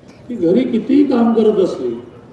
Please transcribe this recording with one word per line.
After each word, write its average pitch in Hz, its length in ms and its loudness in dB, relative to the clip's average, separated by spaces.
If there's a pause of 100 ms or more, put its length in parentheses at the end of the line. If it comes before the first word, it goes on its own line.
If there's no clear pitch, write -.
(300)
ती 247 60 -10
घरी 190 280 0
कितीही 262 400 0
काम 233 300 2
करत 214 300 2
असली, 135 280 -4 (420)